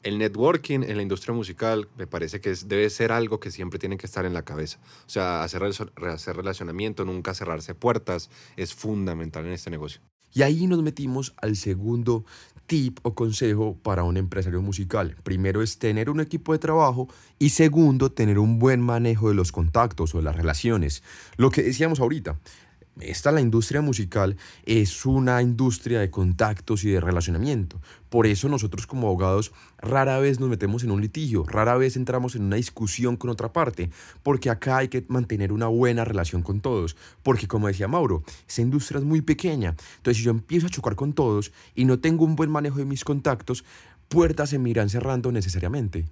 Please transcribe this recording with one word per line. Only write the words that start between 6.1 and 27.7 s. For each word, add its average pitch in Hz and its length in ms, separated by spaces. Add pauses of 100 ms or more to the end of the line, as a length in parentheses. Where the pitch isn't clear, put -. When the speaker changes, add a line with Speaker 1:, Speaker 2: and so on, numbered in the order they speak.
Speaker 1:
hacer 80 240
relacionamiento, 95 680
nunca 92 300
cerrarse 87 400
puertas, 107 560 (260)
es 90 180
fundamental 82 680
en 87 80
este 87 160
negocio. 76 320 (320)
Speaker 2:
Y 131 80
ahí 156 260
nos 175 160
metimos 135 600
al 107 120
segundo 110 720 (420)
tip 131 360
o 113 120
consejo 107 680
para 90 220
un 87 120
empresario 90 460
musical. 98 600
Primero 95 380
es 113 180
tener 110 300
un 147 120
equipo 160 340
de 156 40
trabajo 147 480 (320)
y 143 120
segundo, 147 600
tener 104 280
un 110 200
buen 127 220
manejo 117 480
de 104 60
los 92 180
contactos 85 640
o 87 40
de 78 60
las 78 120
relaciones. 82 680 (340)
Lo 131 140
que - 120
decíamos 135 380
ahorita, 90 400 (580)
esta, - 340
la 156 80
industria 117 400
musical, 104 560 (280)
es 110 420
una 127 340
industria 120 600
de 95 100
contactos 101 720
y 104 60
de 92 100
relacionamiento. 90 800 (300)